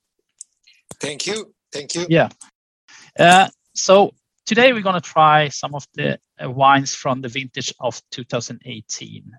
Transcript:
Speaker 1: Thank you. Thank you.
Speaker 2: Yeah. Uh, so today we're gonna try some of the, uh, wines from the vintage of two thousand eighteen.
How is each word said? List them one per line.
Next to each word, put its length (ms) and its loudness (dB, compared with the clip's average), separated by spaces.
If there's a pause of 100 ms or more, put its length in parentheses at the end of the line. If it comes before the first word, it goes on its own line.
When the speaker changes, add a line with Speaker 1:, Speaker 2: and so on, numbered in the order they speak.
(1000)
Speaker 1:
Thank 260 -8
you. 280 -8 (180)
Thank 220 -10
you. 140 -6
Speaker 2:
Yeah. 200 2 (920)
Uh, 300 6 (260)
so 400 2 (320)
today 260 2
we're 100 -6
gonna 180 -2
try 480 2
some 260 -12
of 200 -12
the, 240 -4 (240)
uh, 80 -8
wines 440 4
from 260 -6
the 80 -8
vintage 520 -10
of 200 -8 (100)
two 140 -14
thousand 400 -8
eighteen. 760 -16